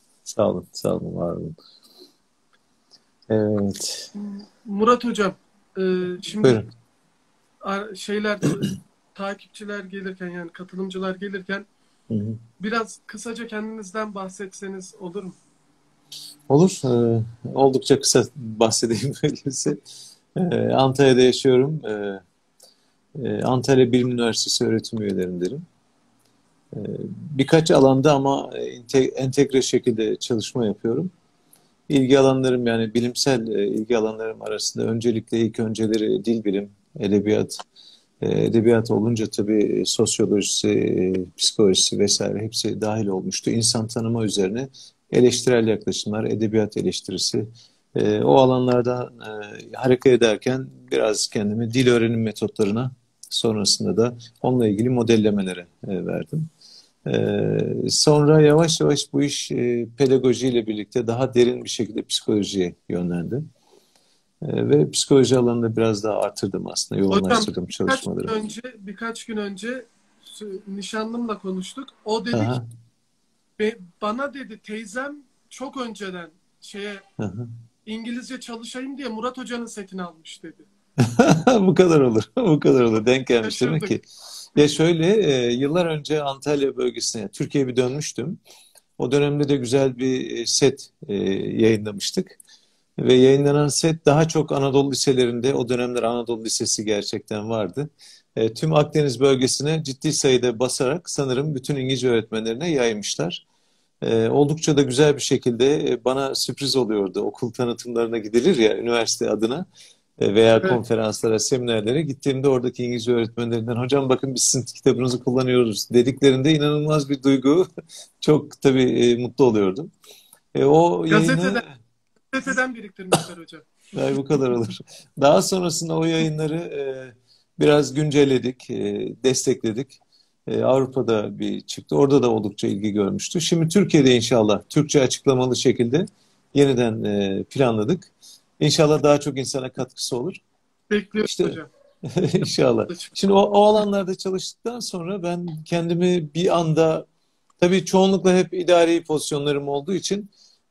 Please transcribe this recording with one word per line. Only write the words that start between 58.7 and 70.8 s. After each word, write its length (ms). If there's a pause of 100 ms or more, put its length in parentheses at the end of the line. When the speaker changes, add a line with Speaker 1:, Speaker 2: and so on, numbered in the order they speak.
Speaker 1:
yavaş 320
bu 100
iş, 300
e, 340 (120)
pedagojiyle 680
birlikte 400
daha 280
derin 300
bir 40
şekilde 340
psikolojiye 720 (140)
yönlendi. 540 (1000)
Ee, 260
ve 220
psikoloji 480
alanında 380
biraz 280
daha 160
artırdım 460
aslında, 360
Speaker 2:
Hocam, 100
Speaker 1:
yoğunlaştırdım 560
Speaker 2:
birkaç 100
gün 80
Speaker 1:
çalışmaları. 400
Speaker 2:
önce, 340 (180)
birkaç 460
gün 120
önce 480 (400)
s-, 220 (220)
nişanlımla 720